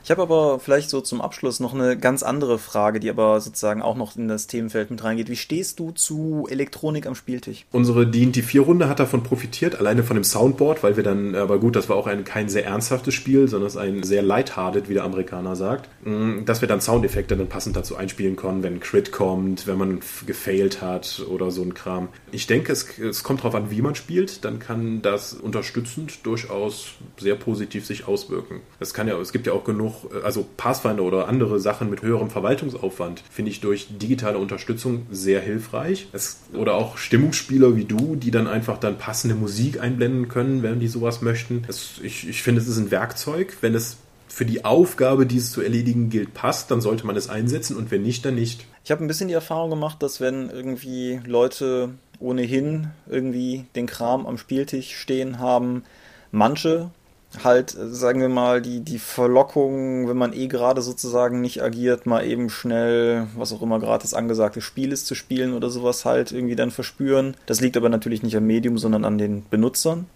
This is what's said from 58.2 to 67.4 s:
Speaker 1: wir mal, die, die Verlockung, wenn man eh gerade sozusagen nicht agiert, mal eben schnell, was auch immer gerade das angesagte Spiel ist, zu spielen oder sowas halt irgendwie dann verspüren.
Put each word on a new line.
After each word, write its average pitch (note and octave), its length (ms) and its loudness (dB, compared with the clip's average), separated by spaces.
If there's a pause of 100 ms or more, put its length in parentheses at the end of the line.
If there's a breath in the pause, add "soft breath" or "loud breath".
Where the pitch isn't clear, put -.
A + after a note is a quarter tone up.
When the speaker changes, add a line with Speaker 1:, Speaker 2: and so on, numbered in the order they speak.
Speaker 1:
wir C3 80 4
mal, B2 320 4
die, A#2+ 200 -6
die A#2+ 180 -8
Verlockung, C3 1120 2
wenn B2 80 0
man A#2+ 160 0
eh C3 160 -6
gerade B2+ 340 2
sozusagen B2 580 0
nicht B2 220 -4
agiert, B2 420 0
mal A#2 220 2
eben A#2+ 240 -2
schnell, A#2 840 0
was A#2 160 -6
auch A2 100 -8
immer A2+ 160 0
gerade A2+ 240 0
das - 120 -6
angesagte A2 460 0
Spiel C3+ 300 -6
ist, C3+ 160 -4
zu C3 80 -4
spielen B2+ 400 -2
oder A#2+ 160 -2
sowas B2 340 -2
halt B2 280 2
irgendwie A#2+ 240 -2
dann A#2+ 160 0
verspüren. C3+ 640 0 (100)